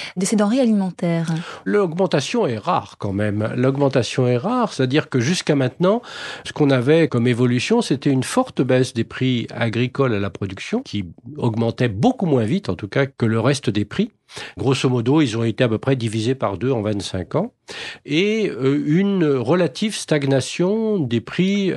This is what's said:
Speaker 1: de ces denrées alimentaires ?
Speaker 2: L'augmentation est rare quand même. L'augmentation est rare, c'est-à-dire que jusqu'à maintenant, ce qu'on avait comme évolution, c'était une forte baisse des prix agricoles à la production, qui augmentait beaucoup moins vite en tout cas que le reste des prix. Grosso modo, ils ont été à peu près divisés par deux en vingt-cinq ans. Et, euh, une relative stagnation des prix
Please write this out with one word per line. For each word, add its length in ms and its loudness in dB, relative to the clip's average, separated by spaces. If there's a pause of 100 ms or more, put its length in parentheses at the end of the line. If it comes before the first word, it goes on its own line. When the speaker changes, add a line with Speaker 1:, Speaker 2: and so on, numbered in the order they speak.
(160)
Speaker 1:
de 80 0
ces 120 2
denrées 240 4
alimentaires ? 680 0 (340)
Speaker 2:
L'augmentation 840 0
est 100 -2
rare 420 -2
quand 140 -4
même. 420 0
L'augmentation 720 2
est 120 2
rare, 340 0
c'est-à-dire 380 0
que 100 0
jusqu'à 360 0
maintenant, 440 2 (440)
ce 80 -10
qu'on 180 2
avait 380 4
comme 180 2
évolution, 560 2
c'était 280 0
une 140 2
forte 380 0
baisse 320 2
des 100 0
prix 500 -2
agricoles 600 0
à 60 0
la 100 -2
production, 500 -6
qui 240 -6 (320)
augmentait 520 0
beaucoup 380 0
moins 180 2
vite 260 -2
en 40 -4
tout 140 -8
cas 160 0
que 220 -2
le 140 0
reste 280 0
des 160 0
prix. 260 -4 (480)
Grosso 320 2
modo, 320 2
ils 160 0
ont 60 0
été 200 0
à 60 4
peu 80 0
près 180 0
divisés 380 -2
par 240 -4
deux 120 -2
en 120 0
vingt-cinq 520 -4
ans. 200 -2 (500)
Et, 460 0
euh, 360 0
une 380 2
relative 720 0
stagnation 1000 0
des 240 -2
prix 540 0